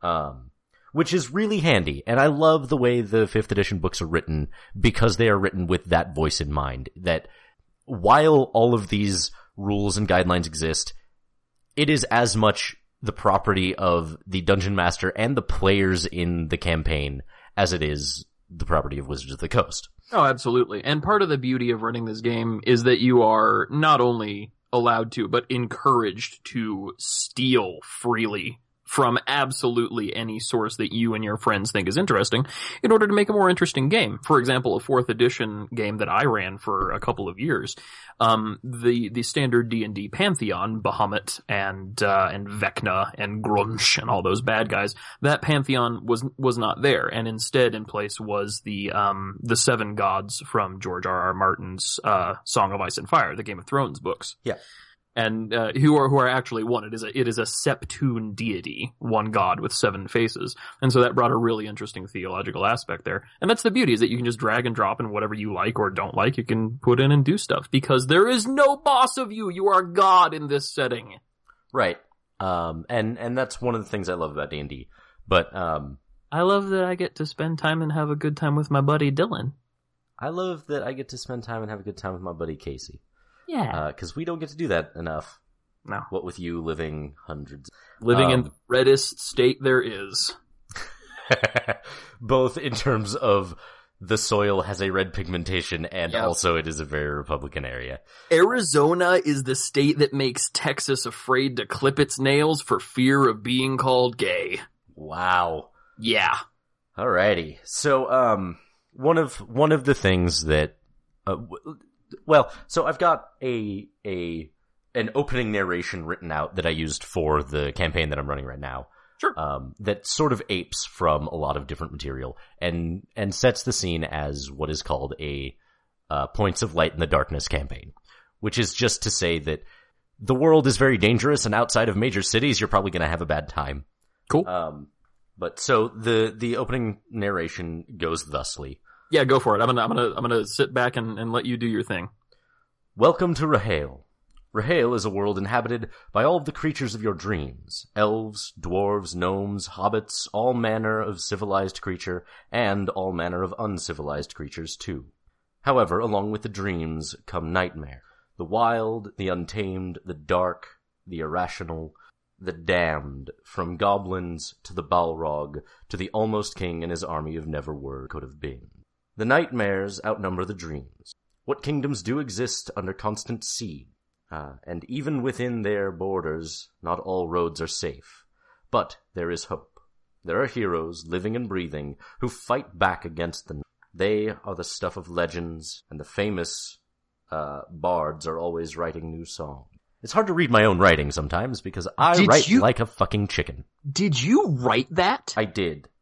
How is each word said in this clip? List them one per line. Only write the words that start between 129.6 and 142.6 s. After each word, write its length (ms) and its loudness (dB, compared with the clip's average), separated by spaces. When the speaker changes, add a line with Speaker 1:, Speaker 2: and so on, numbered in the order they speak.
Speaker 1:
the 160 0
world 320 6
is 80 4
very 220 4
dangerous, 480 4
and 80 0
outside 340 2
of 80 0
major 260 0
cities, 380 2
you're 80 0
probably 240 2
gonna 160 0
have 140 -2
a 40 -6
bad 220 -2
time. 360 -6
Speaker 2:
Cool. 180 2
Speaker 1:
Um, 400 -6
but 220 -8
so 300 2
the, 480 2
the 200 -4
opening 440 -4
narration 720 -4
goes 280 -2
thusly. 560 -8
Speaker 2:
Yeah, 140 4
go 160 4
for 160 4
it. 40 2
I'm 60 4
gonna, 160 2
I'm 60 0
gonna, 280 0
I'm 60 -4
gonna 240 0
sit 260 -2
back 240 0
and, 220 -6
and 140 -6
let 120 -2
you 120 -2
do 100 -2
your 160 0
thing. 260 -6